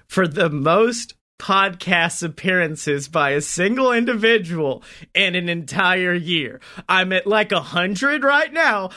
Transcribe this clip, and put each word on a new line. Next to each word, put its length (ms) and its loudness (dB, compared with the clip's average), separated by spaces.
for 180 2
the 240 0
most 640 0
podcast 840 0
appearances 840 -2
by 240 0
a 100 0
single 520 0
individual 880 0
in 220 0
an 120 -2
entire 640 0
year. 480 -2
I'm 240 2
at, 160 0
like, 240 2
a 80 2
hundred 640 -2
right 280 2
now. 440 0